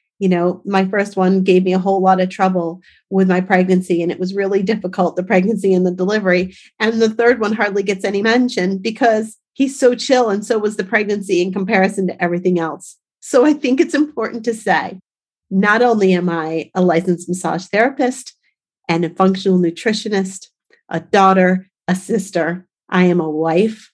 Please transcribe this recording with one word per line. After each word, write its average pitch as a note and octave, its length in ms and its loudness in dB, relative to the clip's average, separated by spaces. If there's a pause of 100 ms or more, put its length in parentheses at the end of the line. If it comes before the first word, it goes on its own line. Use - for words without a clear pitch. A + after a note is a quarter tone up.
(180)
you G3 120 0
know, F3+ 360 0
my G3 200 0
first G3+ 320 -4
one F#3+ 260 2
gave F#3 220 4
me F#3 80 0
a F#3 60 2
whole F#3+ 220 0
lot F#3 180 4
of F#3 100 0
trouble F#3 520 -2 (300)
with F#3+ 180 2
my F#3 120 2
pregnancy, F#3 600 0
and E3 100 -2
it - 80 -6
was F#3 140 -6
really G3 300 0
difficult, F#3+ 540 -2
the F#3 60 -2
pregnancy F#3+ 520 0
and F3+ 100 2
the F3+ 60 0
delivery. F#3 640 -2 (240)
And A3+ 200 0
the A3 120 2
third A#3 280 2
one G#3+ 140 -2
hardly G#3 300 -2
gets F#3+ 220 -4
any G3+ 180 -2
mention A3+ 560 0
because A3 580 0 (140)
he's C4+ 260 -4
so B3 160 4
chill, B3 380 0
and G#3 120 -2
so A3+ 140 -2
was G#3 200 -4
the G#3 60 -4
pregnancy G3+ 600 0
in F#3 100 -4
comparison F#3+ 540 0
to - 160 -6
everything F3+ 340 0
else. D#3 400 -8 (280)
So B3+ 200 4
I D4+ 80 4
think C4 260 0
it's - 140 0
important A#3+ 500 -2
to A#3 100 -2
say, F3+ 460 -4 (500)
not G#3 320 2
only G#3+ 320 4
am F3+ 140 0
I D#3+ 480 -4
a F#3 60 0
licensed F3 480 0
massage F3 380 -6
therapist B3 680 -2 (560)
and E3+ 160 0
a D#3+ 60 -2
functional F#3+ 460 2
nutritionist, F#3+ 920 -4 (400)
a E3 100 -4
daughter, F#3+ 680 4 (220)
a F#3 80 0
sister, F3+ 720 -4 (220)
I F#3 160 2
am F3 160 2
a D#3+ 80 -4
wife. E3 640 -2